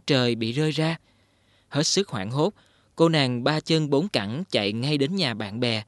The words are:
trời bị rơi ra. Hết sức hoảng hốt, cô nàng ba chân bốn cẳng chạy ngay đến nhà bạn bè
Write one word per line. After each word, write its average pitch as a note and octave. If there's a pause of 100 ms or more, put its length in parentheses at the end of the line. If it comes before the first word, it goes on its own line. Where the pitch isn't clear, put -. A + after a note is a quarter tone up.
trời B2
bị A2+
rơi D#3
ra. D#3+ (720)
Hết C#3+
sức F#3
hoảng G2+
hốt, D3+ (420)
cô E3
nàng B2+
ba D3+
chân D#3
bốn D3
cẳng A#2+
chạy G#2
ngay C3+
đến C#3+
nhà C#3
bạn G#2+
bè A2+